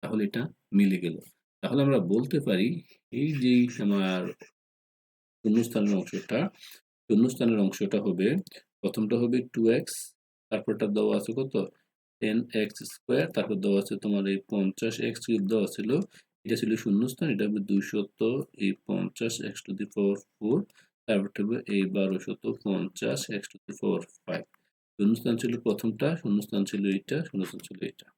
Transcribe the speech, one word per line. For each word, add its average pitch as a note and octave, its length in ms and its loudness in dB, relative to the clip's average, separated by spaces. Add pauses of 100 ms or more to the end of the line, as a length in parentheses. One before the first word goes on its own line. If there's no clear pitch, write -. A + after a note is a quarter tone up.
তাহলে G#2+ 260 -2
এটা A#2 140 -4 (360)
মিলে G2 260 6
গেল। E2 120 -4 (460)
তাহলে A#2 240 0
আমরা C3+ 140 4 (140)
বলতে C3 240 0 (100)
পারি F#2+ 200 2 (520)
এই D3 100 0 (120)
যে B2+ 120 4 (320)
আমার F#2+ 360 2 (1200)
শূন্যস্থানের G#2+ 600 2
অংশটা, G2 400 -4 (680)
শূন্যস্থানের A#2 580 4
অংশটা G2+ 420 0
হবে, F#2 200 2 (540)
প্রথমটা G#2+ 400 -2
হবে A#2+ 160 2 (160)
টু A#2+ 80 0 (160)
এক্স, - 180 -6 (540)
তারপরটা G#2+ 360 -2 (120)
দেওয়া G#2+ 220 4
আছে A2+ 200 -6
কত? C3+ 160 -4 (680)
টেন A2 180 2 (240)
এক্স - 140 -8 (160)
স্কয়ার, C3+ 320 0 (100)
তারপর G#2+ 280 -2
দেওয়া G2+ 200 4
আছে - 100 -6 (100)
তোমার G2+ 200 0 (100)
এই G2 60 -2 (120)
পঞ্চাশ G#2 420 0 (140)
এক্স A2+ 180 -6
কিউব A2 260 2
দেওয়া G#2+ 240 2
ছিল, G#2+ 140 -4 (560)
এটা A2 160 0
ছিল A2 100 0 (120)
শূন্যস্থান, A#2+ 500 2
এটা G2+ 140 0
হবে G#2 220 -2
দুইশত, G2+ 500 0 (460)
এই G2 60 2 (160)
পঞ্চাশ G2+ 460 -4 (180)
x - 40 -12 (100)
to - 140 -8
the G#2 140 -6
power G2+ 240 2 (160)
four, A2 240 0 (480)
তারপরটা G2+ 380 -2
হবে A2 140 0 (180)
এই G2 80 4 (120)
বারোশত F#2+ 480 -2 (220)
পঞ্চাশ G2 540 -2 (220)
x - 100 -14
to - 140 -20
the - 140 -12
power F#2 220 0 (240)
five। - 220 -6 (480)
শূন্যস্থান A2+ 460 2
ছিল A#2+ 120 0 (120)
প্রথমটা, A2+ 420 0 (140)
শূন্যস্থান G#2 480 0
ছিল G2 140 -2 (120)
এইটা, A2+ 220 -4 (100)
শূন্যস্থান F#2 400 -6
ছিল - 100 -16 (120)
এইটা। - 180 -20 (100)